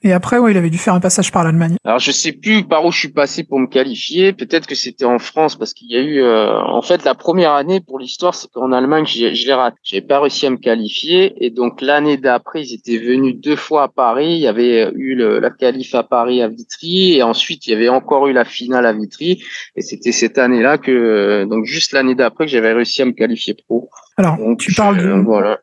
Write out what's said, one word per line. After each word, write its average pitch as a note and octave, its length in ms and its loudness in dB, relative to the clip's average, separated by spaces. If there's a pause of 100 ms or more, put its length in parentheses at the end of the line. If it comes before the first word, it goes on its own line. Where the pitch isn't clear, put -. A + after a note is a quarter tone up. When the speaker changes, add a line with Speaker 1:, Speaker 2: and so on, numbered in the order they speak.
Speaker 1:
Et G3 100 4
après, F3+ 260 0
ouais, A#3+ 100 4
il G3+ 80 4
avait E3+ 140 2
dû E3+ 80 -2
faire F#3 160 2
un F3+ 40 4
passage F3+ 320 0
par F3+ 120 2
l'Allemagne. E3 400 2
Speaker 2:
Alors, A#2 160 2
je C3+ 100 -2
sais D3+ 220 -2
plus G#3 320 0
par D#3 200 0
où E3+ 80 2
je E3 60 -4
suis D3+ 140 -4
passé D3 320 -2
pour C#3 160 -2
me C3 80 0
qualifier. C#3 640 0
Peut-être E3 320 -4
que C#3+ 80 -10
c'était C3 320 -6
en A#2+ 140 2
France, D#3 360 -2
parce A2 200 -10
qu'il A#2+ 160 -18
y A#2 40 -4
a B2+ 60 0
eu, C#3+ 220 0
euh, A2 360 2
en - 220 -2
fait, F3 220 0
la - 100 2
première E3+ 380 0
année, D3+ 300 0
pour C3+ 180 -12
l'histoire, F3 340 -4
c'est - 160 -12
qu'en B2+ 220 -4
Allemagne, C#3 340 2
j'ai, A2+ 300 -2
je - 100 -4
l'ai C3+ 80 0
raté. B2+ 300 0
J'avais - 180 -6
pas C#3 180 0
réussi C#3+ 280 0
à - 20 2
me B2+ 80 -2
qualifier. B2+ 760 0 (100)
Et A#2+ 60 -2
donc, A#2+ 300 -4
l'année D3 360 2
d'après, C3 460 -2
ils A#2+ 100 -12
étaient A#2 240 -6
venus B2+ 420 0
deux D3 160 -2
fois D3 280 0
à C3 60 -2
Paris. C3 420 0
Il E3+ 80 -2
y C#3+ 80 0
avait A2+ 480 2
eu C3 180 -6
le, A2 260 0
la A#2 120 0
qualif B2+ 420 -2
à B2 80 0
Paris, B2 400 0
à A#2 60 0
Vitry. E3 680 0
Et B2+ 40 4
ensuite, - 460 -2
il - 20 -12
y A2+ 60 2
avait A#2 140 2
encore C3+ 360 2
eu C3+ 80 2
la B2 100 4
finale B2 440 -2
à A2 60 2
Vitry. A2 500 -4 (320)
Et - 80 -6
c'était - 300 -4
cette - 260 0
année-là B2+ 400 4
que, C#3 100 -6
euh, G#2 560 2
donc, A2 200 -2
juste D#3+ 260 -2
l'année C3 240 2
d'après, B2+ 300 0
que D3 60 -6
j'avais A2+ 220 2
réussi A#2 300 0
à - 20 2
me B2 60 0
qualifier A2+ 420 -2 (140)
pro. A#2+ 240 -4 (260)
Speaker 1:
Alors, E3+ 200 2
Speaker 2:
Donc, A3+ 200 -2
Speaker 1:
tu G3 160 -2
parles G3+ 260 2
Speaker 2:
euh, F3 180 2
Speaker 1:
de, F#2+ 40 4
Speaker 2:
voilà. G#2+ 420 2